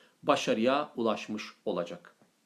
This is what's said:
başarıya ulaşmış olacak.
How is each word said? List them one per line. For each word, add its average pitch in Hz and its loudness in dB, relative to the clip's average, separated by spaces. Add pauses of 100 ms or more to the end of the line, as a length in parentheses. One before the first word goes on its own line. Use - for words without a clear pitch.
(220)
başarıya 135 2
ulaşmış 107 -2 (200)
olacak. 87 -6 (300)